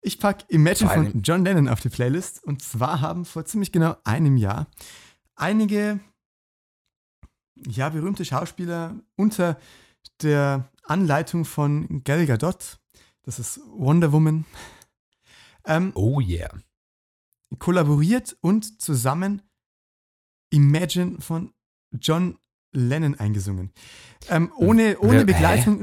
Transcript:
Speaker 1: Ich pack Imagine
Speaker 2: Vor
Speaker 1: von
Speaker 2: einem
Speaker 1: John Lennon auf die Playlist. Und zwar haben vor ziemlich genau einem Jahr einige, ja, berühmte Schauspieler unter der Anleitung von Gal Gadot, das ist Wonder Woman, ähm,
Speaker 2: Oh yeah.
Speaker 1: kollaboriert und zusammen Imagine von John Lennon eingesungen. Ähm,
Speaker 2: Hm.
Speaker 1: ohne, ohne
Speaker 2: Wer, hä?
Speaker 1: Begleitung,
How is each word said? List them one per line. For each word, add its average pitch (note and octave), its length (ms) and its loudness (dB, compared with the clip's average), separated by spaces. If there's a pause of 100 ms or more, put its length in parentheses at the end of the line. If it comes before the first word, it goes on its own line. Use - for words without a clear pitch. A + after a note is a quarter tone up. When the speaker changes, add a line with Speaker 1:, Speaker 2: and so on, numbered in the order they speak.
Speaker 1:
Ich - 160 -8
pack G3+ 300 -2
Imagine F3 420 4
Speaker 2:
Vor - 80 2
Speaker 1:
von D#3 80 2
Speaker 2:
einem G#2 160 -4
Speaker 1:
John E3+ 220 2
Lennon E3+ 240 2
auf A#2+ 120 0
die - 80 -4
Playlist. C3 560 -4
Und C#3+ 180 -8
zwar B2+ 380 -4
haben E3+ 240 -4
vor D#3+ 220 -12
ziemlich G#3 260 -4
genau E3 320 2
einem C#3 320 2
Jahr A2 300 -2 (720)
einige, G#3 640 0 (1700)
ja, C3 220 -4
berühmte D#3+ 360 -4
Schauspieler E3 680 -6 (220)
unter F#3 420 0 (640)
der C#3+ 480 2 (160)
Anleitung E3 640 0
von D3 580 -2
Gal D#3 220 2
Gadot, C#3+ 520 -4 (440)
das - 160 -12
ist - 200 -10 (100)
Wonder D#3 440 2
Woman, D#3 320 2 (1200)
ähm, E3+ 300 0
Speaker 2:
Oh A#2 260 0
yeah. E2+ 320 -4 (1040)
Speaker 1:
kollaboriert F3 840 0
und G#3 400 -2
zusammen D#3+ 580 -2 (1120)
Imagine E3 720 2
von E3 320 -8 (440)
John E3+ 400 -2 (340)
Lennon C#3+ 460 -2
eingesungen. G2 540 -4 (560)
Ähm, E3+ 300 0
Speaker 2:
Hm. F#3 100 4
Speaker 1:
ohne, A3+ 300 4
ohne G#3 140 4
Speaker 2:
Wer, C4 80 8
hä? C4 40 6
Speaker 1:
Begleitung, G3+ 580 4